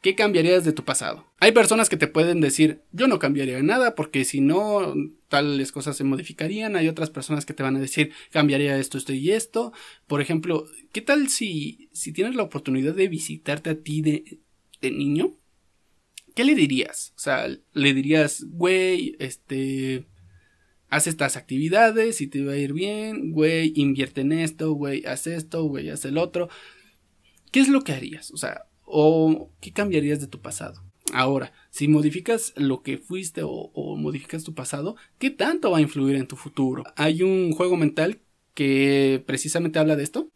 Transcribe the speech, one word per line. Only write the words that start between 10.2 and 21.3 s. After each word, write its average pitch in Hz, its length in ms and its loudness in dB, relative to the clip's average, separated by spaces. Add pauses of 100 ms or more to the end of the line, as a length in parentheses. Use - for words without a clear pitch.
ejemplo, 160 440 -2 (280)
¿qué 214 80 -6
tal 285 260 2
si, 175 640 -4
si - 220 -10
tienes 214 220 -2
la 226 80 0
oportunidad 139 500 -2
de 190 160 0
visitarte 156 600 -6
a 156 100 -4
ti 151 200 -4
de, - 380 -2 (420)
de 131 100 -2
niño? 143 440 0 (960)
¿Qué 240 120 0
le 294 100 6
dirías? 139 600 0
O - 20 -20
sea, 127 280 -2 (260)
le 143 200 4
dirías, 143 520 2
"Güey, 180 760 0
este, 135 840 -6 (840)
haz 147 180 0
estas 156 280 -2